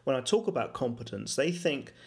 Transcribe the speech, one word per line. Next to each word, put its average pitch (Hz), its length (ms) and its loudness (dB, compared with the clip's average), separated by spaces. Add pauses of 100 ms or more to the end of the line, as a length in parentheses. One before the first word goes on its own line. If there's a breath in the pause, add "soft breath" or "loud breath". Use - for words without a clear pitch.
when 135 120 2
I 123 60 0
talk 226 240 2
about 151 260 0
competence, 117 640 -4
they 156 160 4
think 170 400 -2 (140 loud breath)